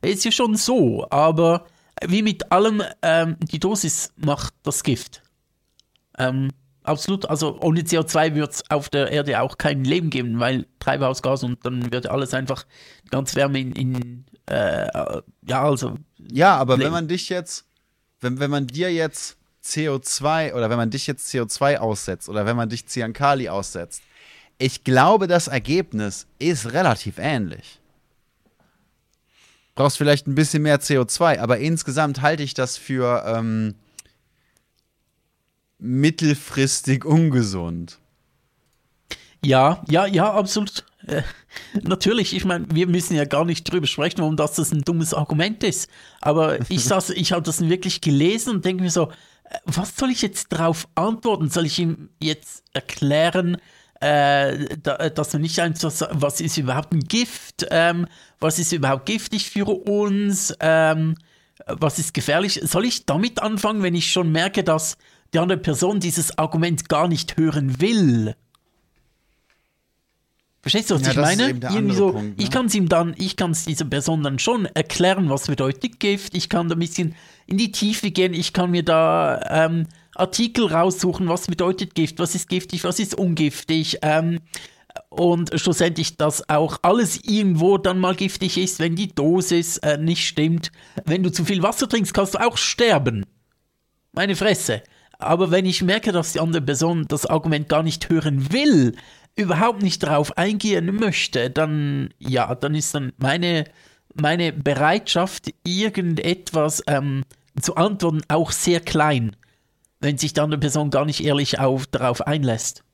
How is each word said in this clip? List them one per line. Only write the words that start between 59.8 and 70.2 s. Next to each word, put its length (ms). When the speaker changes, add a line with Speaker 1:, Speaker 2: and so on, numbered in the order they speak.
Speaker 1:
Ähm, 540
was 340
ist 140
gefährlich? 500
Soll 200
ich 220
damit 340
anfangen, 420
wenn 120
ich 180
schon 180
merke, 320
dass 360
die 60
andere 180
Person 420
dieses 380
Argument 500
gar 200
nicht 280
hören 440
will? 540